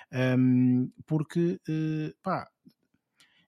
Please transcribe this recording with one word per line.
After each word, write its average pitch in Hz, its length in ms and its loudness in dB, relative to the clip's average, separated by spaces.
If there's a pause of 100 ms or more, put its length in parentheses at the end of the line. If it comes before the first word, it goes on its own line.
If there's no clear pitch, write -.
(120)
Ahm, 127 800 2 (160)
porque, 170 520 -2 (100)
eh, 156 540 -4
pá, 170 260 -6 (1000)